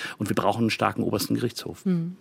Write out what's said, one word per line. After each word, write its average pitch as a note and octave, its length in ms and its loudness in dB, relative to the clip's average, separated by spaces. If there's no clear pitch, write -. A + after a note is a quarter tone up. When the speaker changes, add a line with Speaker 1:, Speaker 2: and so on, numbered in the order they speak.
Speaker 1:
und G#2 120 -2
wir G#2 60 0
brauchen G#2 280 2
einen A2 80 4
starken - 320 0
obersten G2+ 320 0
Gerichtshof. - 500 -4
Speaker 2:
Hm. F3 360 0